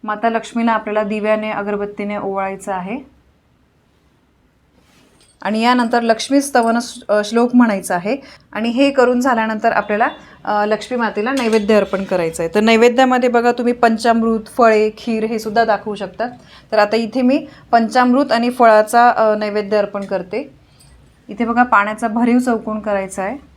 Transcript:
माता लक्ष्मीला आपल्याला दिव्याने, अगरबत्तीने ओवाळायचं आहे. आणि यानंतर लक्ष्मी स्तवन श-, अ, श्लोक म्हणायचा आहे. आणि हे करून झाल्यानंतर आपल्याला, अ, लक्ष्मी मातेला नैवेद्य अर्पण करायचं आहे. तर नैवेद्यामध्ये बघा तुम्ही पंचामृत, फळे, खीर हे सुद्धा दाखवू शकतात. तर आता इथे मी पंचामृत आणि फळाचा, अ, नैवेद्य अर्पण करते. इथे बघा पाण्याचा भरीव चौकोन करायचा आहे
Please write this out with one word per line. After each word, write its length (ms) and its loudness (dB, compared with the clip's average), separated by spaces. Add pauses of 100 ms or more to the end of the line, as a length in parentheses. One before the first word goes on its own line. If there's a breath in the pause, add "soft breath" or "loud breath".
माता 240 -4
लक्ष्मीला 440 -2
आपल्याला 300 -2
दिव्याने, 480 -2
अगरबत्तीने 680 -6
ओवाळायचं 560 -6
आहे. 480 -10 (2250 soft breath)
आणि 180 -2
यानंतर 420 2
लक्ष्मी 380 2
स्तवन 420 0
श-, 260 -14
अ, 160 2
श्लोक 300 0
म्हणायचा 400 2
आहे. 220 -2 (360 loud breath)
आणि 160 -4
हे 220 2
करून 300 2
झाल्यानंतर 520 0
आपल्याला, 360 0 (360 loud breath)
अ, 220 -2
लक्ष्मी 320 -4
मातेला 340 -2
नैवेद्य 420 0
अर्पण 300 0
करायचं 380 -2
आहे. 120 -4
तर 60 2
नैवेद्यामध्ये 680 4
बघा 240 2
तुम्ही 200 -2
पंचामृत, 680 0 (160)
फळे, 420 4
खीर 260 -4
हे 140 -4
सुद्धा 260 0
दाखवू 300 -2
शकतात. 360 -8 (420 loud breath)
तर 60 2
आता 180 2
इथे 260 -2
मी 240 2 (260 loud breath)
पंचामृत 600 2
आणि 180 0
फळाचा, 580 6
अ, 260 2
नैवेद्य 420 -2
अर्पण 280 -2
करते. 500 -8 (720 soft breath)
इथे 160 -4
बघा 180 0
पाण्याचा 460 0
भरीव 300 0
चौकोन 420 -4
करायचा 420 -6
आहे 140 -6 (200)